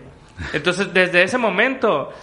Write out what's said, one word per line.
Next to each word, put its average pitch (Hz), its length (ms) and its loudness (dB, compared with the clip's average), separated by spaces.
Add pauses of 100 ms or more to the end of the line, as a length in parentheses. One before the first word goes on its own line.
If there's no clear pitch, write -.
(520)
Entonces, 175 420 -2
desde 180 300 4
ese 233 140 0
momento, 220 720 0 (120)